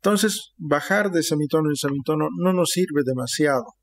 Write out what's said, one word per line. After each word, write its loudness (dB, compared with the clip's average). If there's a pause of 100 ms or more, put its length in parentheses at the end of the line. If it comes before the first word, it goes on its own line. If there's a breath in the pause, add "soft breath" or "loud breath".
Entonces, 0
bajar 0
de 2
semitono 0
en -2
semitono -2 (100)
no 2
nos 2
sirve 0
demasiado. 0 (200)